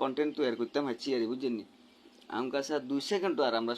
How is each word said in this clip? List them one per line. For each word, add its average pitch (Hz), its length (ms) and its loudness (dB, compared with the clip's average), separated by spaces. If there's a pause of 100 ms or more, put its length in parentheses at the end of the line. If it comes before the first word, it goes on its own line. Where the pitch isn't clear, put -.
কন্টেন্ট 139 360 0
তৈরি 127 240 2
করতাম, 117 260 0
হয় 120 160 -2
চিয়ারি, 123 280 0
বুঝছেন 127 280 -2
নি? 98 60 -8 (640)
আমার 123 220 -2
কাছে 139 260 -2
আর 139 140 -2
দুই 139 100 2
সেকেন্ডও 175 480 2
আর 117 120 2
আমরা 117 180 0